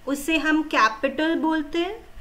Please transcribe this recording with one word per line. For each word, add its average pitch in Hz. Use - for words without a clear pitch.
उसे 285
हम 311
capital 277
बोलते 311
हैं। 381